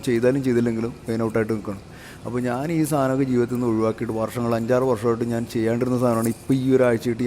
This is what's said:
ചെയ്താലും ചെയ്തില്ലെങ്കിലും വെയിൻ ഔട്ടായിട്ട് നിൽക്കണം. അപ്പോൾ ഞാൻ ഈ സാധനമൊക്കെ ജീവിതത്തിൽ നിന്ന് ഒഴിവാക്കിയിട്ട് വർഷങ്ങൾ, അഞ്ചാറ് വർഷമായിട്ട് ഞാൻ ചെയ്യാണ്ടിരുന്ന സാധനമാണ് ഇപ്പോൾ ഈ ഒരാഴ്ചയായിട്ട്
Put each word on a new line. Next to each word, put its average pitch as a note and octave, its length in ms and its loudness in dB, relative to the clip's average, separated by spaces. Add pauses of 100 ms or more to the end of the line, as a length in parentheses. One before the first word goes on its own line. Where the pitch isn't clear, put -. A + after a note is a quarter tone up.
ചെയ്താലും B2+ 380 2
ചെയ്തില്ലെങ്കിലും A#2 460 0 (160)
വെയിൻ A2+ 180 0
ഔട്ടായിട്ട് A2 300 0
നിൽക്കണം. G2+ 260 -8 (440)
അപ്പോൾ A#2+ 220 -4
ഞാൻ C3+ 240 -4
ഈ D#3+ 180 2
സാധനമൊക്കെ C3+ 400 2
ജീവിതത്തിൽ A#2+ 260 2
നിന്ന് A#2+ 140 0
ഒഴിവാക്കിയിട്ട് A2 500 0
വർഷങ്ങൾ, A#2 380 -2
അഞ്ചാറ് B2 320 2
വർഷമായിട്ട് A#2 340 0 (100)
ഞാൻ A2+ 80 -2 (120)
ചെയ്യാണ്ടിരുന്ന A#2+ 480 0
സാധനമാണ് A#2 320 2
ഇപ്പോൾ - 280 -2
ഈ B2+ 40 -2 (100)
ഒരാഴ്ചയായിട്ട് A#2+ 500 2